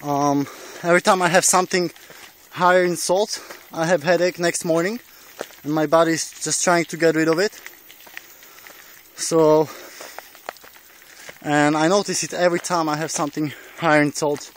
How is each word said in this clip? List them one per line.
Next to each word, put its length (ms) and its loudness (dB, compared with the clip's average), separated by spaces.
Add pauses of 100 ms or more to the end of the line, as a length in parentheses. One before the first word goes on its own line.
um, 440 0 (360)
every 180 4
time 200 2
I 80 2
have 160 4
something 460 0 (600)
higher 320 4
in 120 0
salt, 460 -2 (300)
I 140 -4
have 180 0
headache 340 0
next 280 -4
morning, 340 -2 (640)
and 100 -6
my 140 0
body's 560 0
just 200 -4
trying 220 2
to 120 -12
get 180 2
rid 120 2
of 120 0
it. 200 -4 (1600)
So, 540 2 (1700)
and 360 2
I 100 2
notice 360 0
it 100 -10
every 260 0
time 300 -2
I 80 -2
have 140 -6
something 420 -4 (240)
higher 240 2
in 100 2
salt 460 -4